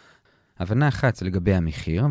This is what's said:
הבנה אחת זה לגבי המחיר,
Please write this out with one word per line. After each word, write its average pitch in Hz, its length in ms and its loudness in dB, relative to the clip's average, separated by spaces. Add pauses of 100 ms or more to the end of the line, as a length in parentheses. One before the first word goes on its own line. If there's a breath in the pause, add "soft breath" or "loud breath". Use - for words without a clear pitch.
(580 soft breath)
הבנה 113 300 0
אחת 127 280 0
זה 90 100 -6
לגבי 95 280 2
המחיר, 85 560 0